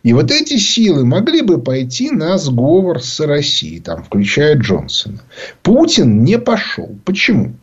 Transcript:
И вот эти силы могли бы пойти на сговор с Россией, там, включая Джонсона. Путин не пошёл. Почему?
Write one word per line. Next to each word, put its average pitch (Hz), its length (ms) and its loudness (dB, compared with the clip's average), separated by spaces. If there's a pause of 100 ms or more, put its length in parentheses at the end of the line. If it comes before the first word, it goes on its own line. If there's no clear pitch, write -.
И 117 100 4
вот 151 180 2
эти 302 260 -2
силы 196 460 2
могли 226 380 2
бы 170 200 2
пойти 131 480 -4
на 180 280 0
сговор 156 680 0
с - 160 -10
Россией, 147 640 -2
там, 82 220 -10
включая 139 520 0
Джонсона. - 680 -4 (420)
Путин 165 600 4
не 208 160 4
пошёл. - 640 -4
Почему? 185 600 -2